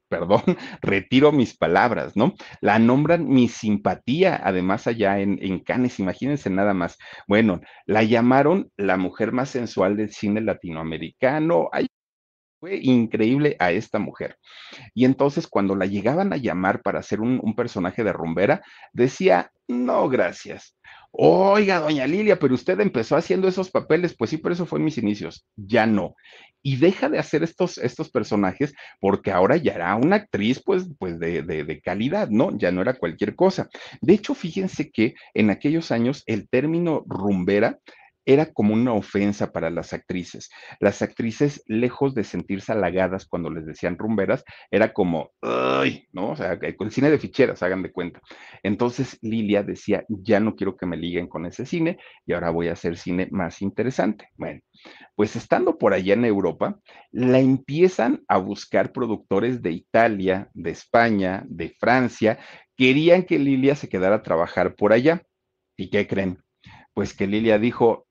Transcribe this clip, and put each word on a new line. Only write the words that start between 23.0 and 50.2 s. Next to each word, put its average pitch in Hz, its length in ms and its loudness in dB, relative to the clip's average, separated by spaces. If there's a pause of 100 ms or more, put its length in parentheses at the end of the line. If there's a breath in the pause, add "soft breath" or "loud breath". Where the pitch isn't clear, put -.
haciendo 185 300 0
esos 185 240 -2
papeles". 160 460 0
"Pues 117 140 -2
sí, 156 60 -4
pero 175 160 -4
eso 175 140 -6
fue 151 120 -4
en 156 60 0
mis 156 140 -4
inicios, 101 560 -6
ya 110 320 0
no". 95 280 0 (480 loud breath)
Y 135 140 -2
deja 190 320 2
de 302 100 -2
hacer 151 240 -2
estos, 170 360 -4
estos 147 320 -6
personajes 104 640 0 (260 loud breath)
porque 98 320 0
ahora 95 260 4
ya 147 180 -2
era 87 200 -2
una 156 220 2
actriz, 120 460 0
pues, 185 240 -2 (120)
pues 85 200 -6
de, 82 240 -2
de, 80 220 -4
de 76 160 -8
calidad, 131 480 -2
¿no? 113 280 2
Ya 90 140 0
no 92 100 0
era 120 180 -2
cualquier 87 360 -4
cosa. 185 340 0 (320 loud breath)
De 143 120 6
hecho, 240 220 0
fíjense 185 560 -6
que 113 240 0 (180 loud breath)
en 107 180 2
aquellos 156 400 -2
años 123 360 -2
el 107 220 -6
término 156 580 -2
rumbera 98 720 0 (440 loud breath)
era 151 300 4
como 107 200 2
una 117 200 2
ofensa 101 580 -2
para 85 200 -4
las 82 220 -8
actrices. - 560 -10 (300 loud breath)
Las 101 220 2
actrices, 117 640 -4
lejos 123 460 -2
de 110 100 -2
sentirse 95 480 -8
halagadas 92 540 -2
cuando 85 240 -6
les 80 160 -10
decían 87 320 -6
rumberas, 107 460 -2 (260 loud breath)
era 107 240 2
como, 85 380 -2 (100)
"Ay", 65 720 -2
¿no? 104 180 -6
O 160 40 -8
sea, 92 240 -6
que 85 160 -8
con 104 120 -6
el 101 60 -12
cine 139 160 2
de 147 80 4
ficheras, 101 460 0
hagan 92 180 0
de 87 100 -8
cuenta. 87 300 -8 (400 loud breath)
Entonces, 120 600 -2
Lilia 107 400 0
decía, 95 440 -4
"Ya 101 320 0